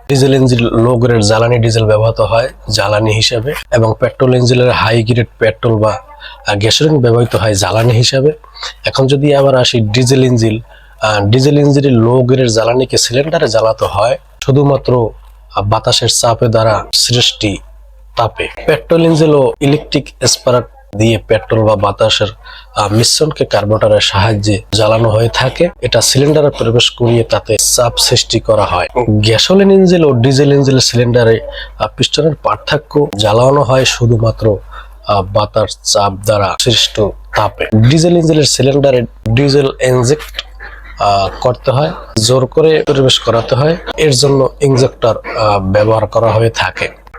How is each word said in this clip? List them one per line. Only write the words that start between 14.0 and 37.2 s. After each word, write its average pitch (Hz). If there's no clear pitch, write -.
শুধুমাত্র, 135
আহ, 104
বাতাসের 110
চাপে 117
দ্বারা 110
সৃষ্টি 110
তাপে। 117
পেট্রোল 165
ইঞ্জিন 156
ও 131
ইলেকট্রিক 143
স্পার্ক 123
দিয়ে 110
পেট্রোল 110
বা 107
বাতাসের, 101
আহ, 104
মিশ্রণকে 135
কার্বোরেটরের 104
সাহায্যে 101
জ্বালানো 110
হয়ে 110
থাকে। 131
এটা 123
সিলিন্ডারে 147
প্রবেশ 117
করিয়ে 117
তাতে 104
চাপ -
সৃষ্টি -
করা 107
হয়। 87
গ্যাসোলিন 110
ইঞ্জিন 180
ও 143
ডিজেল 135
ইঞ্জিনের 135
সিলিন্ডারে, 120
আহ, -
পিস্টনের 147
পার্থক্য, 143
জ্বালানো 120
হয় 131
শুধুমাত্র, 110
আহ, 104
বাতাস 104
চাপ 101
দ্বারা 98
সৃষ্ট -